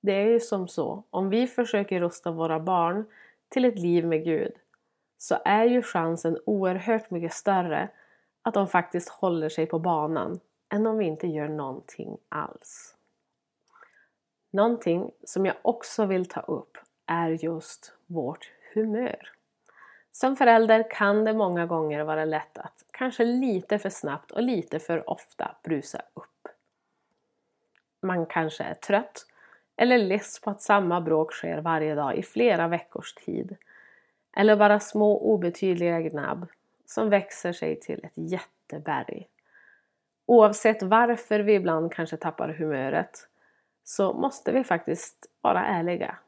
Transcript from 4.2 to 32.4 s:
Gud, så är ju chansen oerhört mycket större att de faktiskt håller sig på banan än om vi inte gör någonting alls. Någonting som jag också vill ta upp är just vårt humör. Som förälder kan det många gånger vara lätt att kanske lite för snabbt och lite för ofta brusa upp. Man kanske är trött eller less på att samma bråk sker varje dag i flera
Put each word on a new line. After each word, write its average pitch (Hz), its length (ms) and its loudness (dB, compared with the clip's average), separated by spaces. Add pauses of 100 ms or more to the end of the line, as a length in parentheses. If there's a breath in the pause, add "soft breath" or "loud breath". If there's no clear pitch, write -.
Gud, 160 280 -2 (680)
så - 260 -2
är 214 200 2
ju 240 180 4
chansen 165 640 -2
oerhört 202 640 -2
mycket 170 220 -6
större 180 560 -2 (540 soft breath)
att 226 120 -4
de 196 140 2
faktiskt 175 400 -2
håller 165 400 -2
sig 160 180 -2
på 160 120 -4
banan 160 600 -2 (320)
än 208 140 0
om 220 120 0
vi 208 60 0
inte 156 220 -4
gör 151 220 -4
någonting - 680 -10 (100)
alls. - 680 -12 (1500 soft breath)
Någonting 202 600 0 (140)
som 190 220 -2
jag 185 160 -2
också - 440 -2
vill 185 220 -2
ta - 120 -8
upp - 380 -8 (280)
är 165 220 0
just 160 640 -6 (140)
vårt 160 460 -8 (220)
humör. 220 540 -2 (840 soft breath)
Som 262 240 0
förälder 226 540 6
kan 208 340 2
det 220 100 2
många 180 320 0
gånger 151 380 -2
vara 156 200 -2
lätt 156 340 -6
att - 320 -18
kanske 247 340 -2
lite 233 540 0
för 190 120 -4
snabbt 147 400 -8
och 220 120 -4
lite 214 360 -2
för - 320 -4
ofta - 540 -8
brusa 151 380 -4 (120)
upp. - 340 -20 (1500)
Man 180 240 -2
kanske 160 380 -2
är 160 100 -8
trött - 520 -2 (500 soft breath)
eller 247 220 6
less 202 420 0
på 208 100 -6
att 202 120 -8
samma 180 380 4
bråk 160 320 2
sker 165 280 -6
varje 156 340 -2
dag 147 220 -2
i - 60 -4
flera 190 460 2